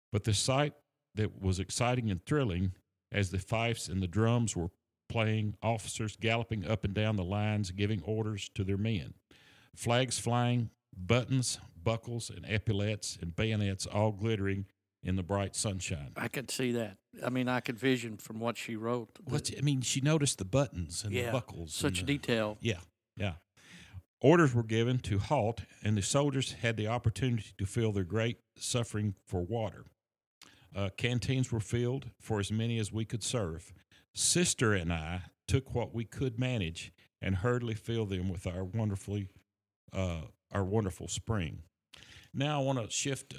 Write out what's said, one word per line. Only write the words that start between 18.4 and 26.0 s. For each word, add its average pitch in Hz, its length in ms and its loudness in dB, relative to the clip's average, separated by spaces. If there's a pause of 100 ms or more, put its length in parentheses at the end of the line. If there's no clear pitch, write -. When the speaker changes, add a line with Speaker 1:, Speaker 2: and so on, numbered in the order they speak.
Speaker 2:
she - 180 -6
wrote. 113 360 -2 (120)
Speaker 1:
What, 135 320 -2
I - 60 -6
mean, 139 200 2
she 131 200 0
noticed 147 380 4
the 95 60 -2
buttons 92 580 0
and 104 100 -4
Speaker 2:
Yeah, 120 140 0
Speaker 1:
the 117 40 -2
buckles 92 440 -4
Speaker 2:
such 98 240 0
Speaker 1:
and 123 80 -4
the 143 100 2
Speaker 2:
detail. 110 420 0
Speaker 1:
Yeah, 104 200 -2 (360)
yeah. 101 180 -2 (840)
Orders 151 360 8
were 120 80 4
given 117 360 2
to 101 200 0
halt, 117 420 0 (220)
and 107 120 2
the 101 60 2